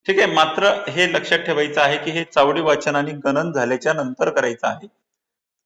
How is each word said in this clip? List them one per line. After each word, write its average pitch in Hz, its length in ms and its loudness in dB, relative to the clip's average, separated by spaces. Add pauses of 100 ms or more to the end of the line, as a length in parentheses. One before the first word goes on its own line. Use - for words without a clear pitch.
ठीक - 120 2
आहे. 196 160 2
मात्र 160 380 2 (160)
हे 170 200 0
लक्षात 165 300 0
ठेवायचं 151 420 -2
आहे 147 180 2
की 151 120 -8
हे 165 140 -4
चावडी 151 360 2
वाचन 147 360 0
आणि 143 160 -2 (120)
गणन 151 280 -2
झाल्याच्या 131 400 0
नंतर 131 380 -2
करायचं 123 360 -2
आहे. 156 220 -6 (760)